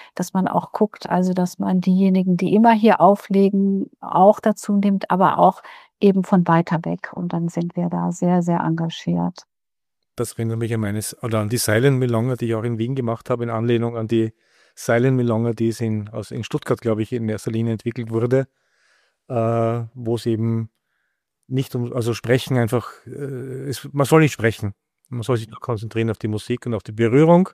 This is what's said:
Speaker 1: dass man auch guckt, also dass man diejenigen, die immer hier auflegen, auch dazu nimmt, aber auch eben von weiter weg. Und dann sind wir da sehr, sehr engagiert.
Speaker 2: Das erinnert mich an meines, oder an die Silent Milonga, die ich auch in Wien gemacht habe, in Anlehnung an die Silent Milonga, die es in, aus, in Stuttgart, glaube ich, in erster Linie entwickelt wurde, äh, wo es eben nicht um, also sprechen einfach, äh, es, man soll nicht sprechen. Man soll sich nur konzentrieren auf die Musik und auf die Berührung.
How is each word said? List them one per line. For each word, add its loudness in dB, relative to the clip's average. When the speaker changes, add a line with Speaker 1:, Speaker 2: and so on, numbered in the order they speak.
Speaker 1:
dass -6
man 0
auch -2
guckt, -4
also 0
dass -2
man 0
diejenigen, 2
die 0
immer 6
hier 4
auflegen, 2
auch 4
dazu -2
nimmt, 0
aber 2
auch 4
eben 4
von 2
weiter 2
weg. -8
Und -6
dann -4
sind -6
wir -4
da -4
sehr, 2
sehr 0
engagiert. -4
Speaker 2:
Das -6
erinnert -4
mich -4
an -2
meines, -4
oder -2
an -2
die -2
Silent 2
Milonga, 0
die -6
ich -2
auch -4
in -4
Wien -4
gemacht -4
habe, -2
in -4
Anlehnung 0
an -4
die 0
Silent 2
Milonga, 0
die -2
es -6
in, -4
aus, -10
in -8
Stuttgart, -4
glaube 0
ich, -6
in -4
erster -6
Linie -2
entwickelt -6
wurde, 2
äh, 0
wo -4
es -6
eben -2
nicht -4
um, -4
also -2
sprechen -2
einfach, -2
äh, -12
es, -10
man 0
soll 6
nicht 4
sprechen. -2
Man -8
soll 0
sich -10
nur -18
konzentrieren -4
auf -8
die -6
Musik -6
und -2
auf -8
die -14
Berührung. 4